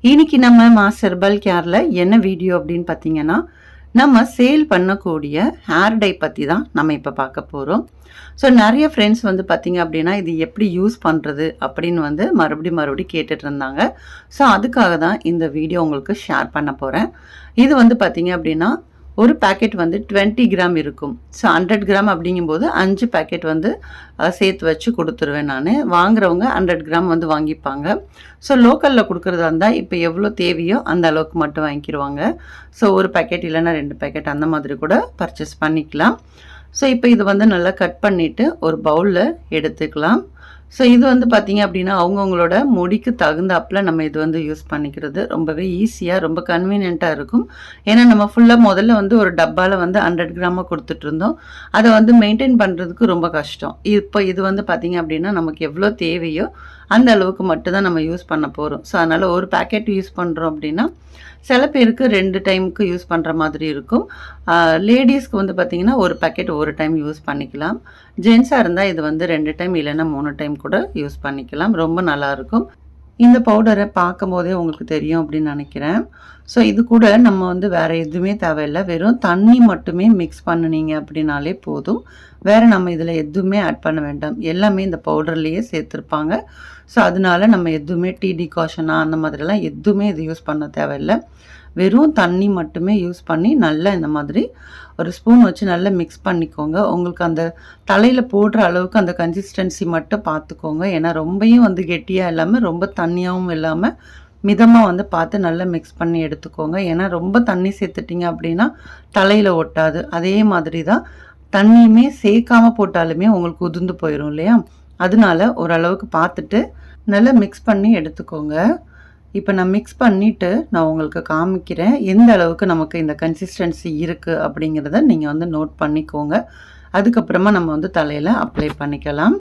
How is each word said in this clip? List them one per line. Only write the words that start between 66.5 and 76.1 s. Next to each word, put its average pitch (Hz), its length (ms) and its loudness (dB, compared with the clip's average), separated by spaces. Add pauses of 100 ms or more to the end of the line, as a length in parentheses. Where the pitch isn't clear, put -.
ஒரு 151 240 -4
டைம் 156 320 -4
யூஸ் 151 100 -8 (100)
பண்ணிக்கலாம். 143 540 -8 (400)
ஜென்ஸா 233 380 4
இருந்தா 180 260 0
இது 165 180 -2
வந்து 156 240 -4
ரெண்டு 156 300 -2
டைம் 175 180 -4
இல்லைன்னா 156 340 -2
மூணு 143 260 -6
டைம் 147 220 -8
கூட 208 380 -4
யூஸ் 143 280 -8
பண்ணிக்கலாம். 139 500 -6
ரொம்ப 165 300 -2
நல்லா 143 280 -2
இருக்கும். 135 400 -4 (460)
இந்த 240 240 8
பவுடரை 214 460 2
பார்க்கும் 185 440 -2
போதே 180 220 -2
உங்களுக்கு 165 320 -6
தெரியும் 156 380 -2
அப்படின்னு 151 320 -4
நினைக்கிறேன். 147 520 -6 (380)